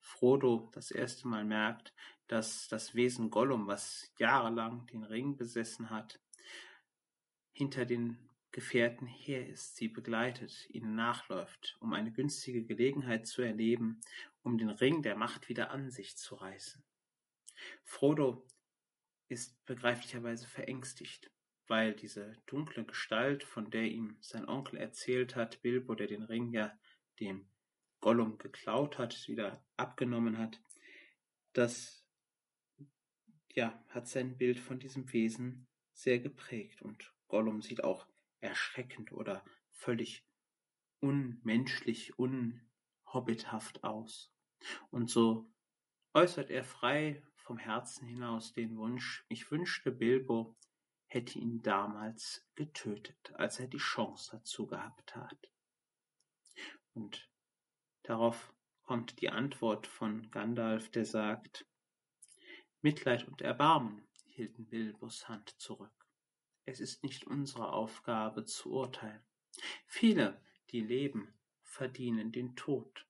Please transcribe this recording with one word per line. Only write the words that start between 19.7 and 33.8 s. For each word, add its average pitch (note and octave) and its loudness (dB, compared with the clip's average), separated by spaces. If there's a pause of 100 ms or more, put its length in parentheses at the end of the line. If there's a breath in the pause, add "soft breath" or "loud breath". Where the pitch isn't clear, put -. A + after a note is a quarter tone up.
verängstigt, - -10 (380)
weil A2 4
diese G#2 -10 (100)
dunkle C#3+ -4
Gestalt, C3+ 0
von A2 -8
der A2+ 0
ihm A2 -2
sein - -8
Onkel - -4
erzählt B2+ 0
hat, A#2 -4
Bilbo, A#2+ 2
der G#2 -2
den G#2 -6
Ring A#2 -2
ja G#2+ -2 (440 soft breath)
dem G2 -6 (520)
Gollum A2+ 6
geklaut C#3 0
hat, A#2 -4
wieder A2 -4 (120)
abgenommen A#2+ 2
hat, A2+ -4 (920 loud breath)
das, - 2 (1500)
ja, A#2 0 (100)